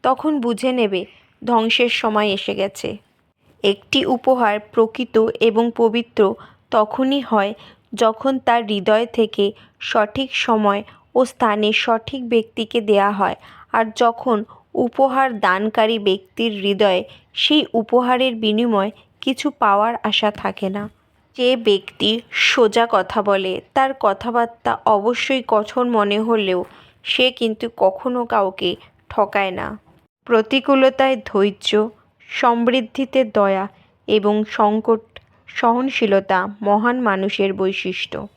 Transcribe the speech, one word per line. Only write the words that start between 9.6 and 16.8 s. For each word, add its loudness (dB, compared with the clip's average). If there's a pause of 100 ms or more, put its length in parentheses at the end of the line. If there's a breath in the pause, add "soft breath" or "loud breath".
সঠিক -2
সময় 0 (320 loud breath)
ও 4
স্থানে 0
সঠিক -2
ব্যক্তিকে -2
দেয়া 2
হয়। -2 (380 loud breath)
আর 2 (120)
যখন 0 (300 loud breath)
উপহার 0
দানকারী 2
ব্যক্তির -2
হৃদয়ে 0 (300 loud breath)